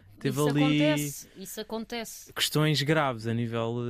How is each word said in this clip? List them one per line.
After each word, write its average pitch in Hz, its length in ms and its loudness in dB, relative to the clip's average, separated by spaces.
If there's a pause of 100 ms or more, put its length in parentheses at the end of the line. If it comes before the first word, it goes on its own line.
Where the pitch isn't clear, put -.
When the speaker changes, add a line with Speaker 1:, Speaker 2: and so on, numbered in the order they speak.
(200)
Speaker 1:
teve 135 200 -2
Speaker 2:
Isso 147 100 4
Speaker 1:
ali 143 120 4 (220)
Speaker 2:
acontece, 147 540 0
isso 196 240 -12
acontece. 220 720 -10
Speaker 1:
questões 151 500 2
graves 135 420 0
a 113 80 0
nível, 117 440 -2 (120)